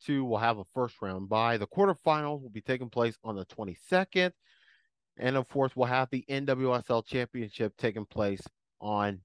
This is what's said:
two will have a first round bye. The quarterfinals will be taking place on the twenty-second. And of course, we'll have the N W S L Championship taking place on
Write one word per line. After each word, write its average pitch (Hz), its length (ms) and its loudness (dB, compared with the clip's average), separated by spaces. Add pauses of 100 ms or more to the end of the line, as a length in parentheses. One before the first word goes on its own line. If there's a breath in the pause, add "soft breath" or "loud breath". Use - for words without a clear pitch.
two 139 180 0
will 117 140 0
have 113 200 2
a 98 60 -12
first 123 380 -4
round 95 260 -6
bye. 113 300 4
The 101 100 -2
quarterfinals 151 760 0
will 131 80 -14
be 104 120 -10
taking 127 280 -2
place 117 340 0
on 110 120 -6
the 95 100 -6
twenty-second. 180 880 -2 (840 soft breath)
And 127 200 0
of 127 100 0
course, 135 280 0
we'll 127 120 2
have 127 240 2
the 131 160 -4
N 139 180 -4
W 131 300 2
S 120 140 -4
L 117 120 4
Championship 117 760 -4
taking 110 280 -2
place 101 360 -2 (400)
on 101 440 -2